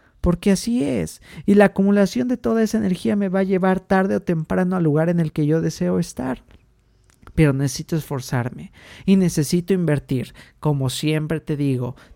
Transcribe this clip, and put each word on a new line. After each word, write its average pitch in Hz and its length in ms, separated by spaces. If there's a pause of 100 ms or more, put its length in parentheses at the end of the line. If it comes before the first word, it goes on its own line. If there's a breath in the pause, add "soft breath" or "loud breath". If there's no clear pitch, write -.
(200 soft breath)
porque 175 300
así 233 340
es. 226 380 (240 loud breath)
Y 202 80
la 202 120
acumulación 202 600
de 247 100
toda 226 260
esa 220 160
energía 208 360
me 202 140
va 190 120
a - 20
llevar 185 380
tarde 190 340
o 196 80
temprano 180 520
al 175 80
lugar 156 240
en 175 120
el 156 120
que 151 140
yo 160 160
deseo 180 380
estar. 247 440 (920)
Pero 147 180
necesito 139 420
esforzarme 139 760 (340 loud breath)
y 196 100
necesito 175 600
invertir, 147 580 (260 loud breath)
como 139 300
siempre 156 500
te 151 160
digo, 127 400 (200 loud breath)